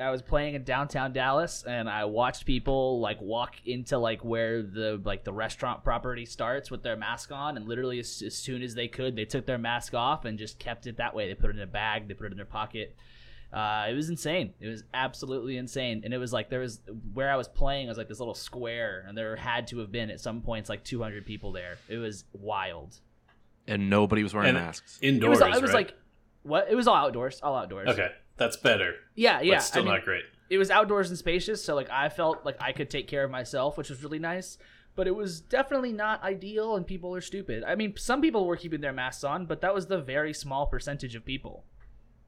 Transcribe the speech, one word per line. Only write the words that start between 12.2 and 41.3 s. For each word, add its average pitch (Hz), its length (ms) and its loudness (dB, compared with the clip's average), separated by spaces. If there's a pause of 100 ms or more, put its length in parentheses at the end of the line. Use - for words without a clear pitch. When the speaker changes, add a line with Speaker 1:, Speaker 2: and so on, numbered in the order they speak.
Speaker 1:
it 98 60 -8
in 92 40 -10
their 101 100 -12
pocket. 107 500 -6 (560)
Uh, 107 360 0
it 120 60 0
was 156 160 -2
insane. 151 480 -2
It 101 80 -12
was 110 160 -8 (100)
absolutely 131 640 -4
insane. 123 480 -4
And 113 80 -6
it 127 60 -2
was, 123 140 -4
like, 110 180 -2
there 127 80 -2
was, 123 220 -6 (340)
where 135 160 0
I 139 60 4
was 123 100 -2
playing 139 400 2
was, 113 100 -6
like, 110 120 -8
this 107 100 -10
little 110 160 -6
square, 113 720 -4
and 101 100 -12
there 110 200 -4
had 120 320 -2
to 117 100 -8
have 104 140 -8
been 113 180 -2
at 87 80 -10
some 117 240 -6
points, 110 260 -4
like, 104 140 -6
two 120 180 -4
hundred 104 260 -8
people 107 260 -6
there. 90 240 -8 (120)
It 113 100 -4
was 107 340 -6
wild. 95 680 -4 (680)
Speaker 2:
And 101 200 2
nobody 104 360 6
was 98 100 -2
wearing 104 140 4
Speaker 3:
And 127 100 6
Speaker 2:
masks. - 420 -8
Speaker 3:
indoors, 135 400 8
Speaker 1:
It - 80 12
was, 208 100 4
it 262 40 6
was 269 100 4
Speaker 3:
right? 220 140 6
Speaker 1:
like, - 80 -12 (480)
what? 151 280 2
It 220 60 6
was 240 120 4
all 208 60 10
outdoors, 135 480 2
all 139 140 0
outdoors. 95 320 -2
Speaker 3:
Okay, 104 200 4 (300)
that's 117 180 2
better. 98 380 4 (200)
Speaker 1:
Yeah, 214 280 6
yeah, 180 140 8
Speaker 3:
But 139 80 4
still - 180 2
Speaker 1:
I - 40 0
mean, 101 80 4
Speaker 3:
not 92 100 0
great. 90 180 0 (260)
Speaker 1:
it 185 80 2
was 196 140 4
outdoors 196 400 4
and 175 80 -6
spacious, 190 440 0
so, 156 120 -2
like, 135 160 0
I 139 180 2
felt 160 380 0
like 135 140 -2
I 131 120 0
could 135 160 -4
take 131 200 -6
care 139 160 0
of 131 60 -2
myself, 131 460 -2
which 147 140 -6
was 135 120 -12
really 151 180 -6
nice. 175 360 -4 (380)
But 190 120 0
it 185 80 2
was 190 260 -4
definitely 262 520 0
not 214 300 0
ideal, 208 540 -2
and 175 100 -2
people 180 280 -6
are 180 60 -6
stupid. 185 440 -6
I 180 100 0
mean, 208 220 0
some 262 260 2
people 220 240 4
were 170 100 2
keeping 160 240 -6
their 139 120 -2
masks 127 320 -4
on, 160 220 -2
but 160 160 -4
that 190 120 4
was 180 140 -2
the 185 120 0
very 147 320 0
small 139 340 -2
percentage 131 480 -2
of 113 100 -12
people. - 400 -8 (640)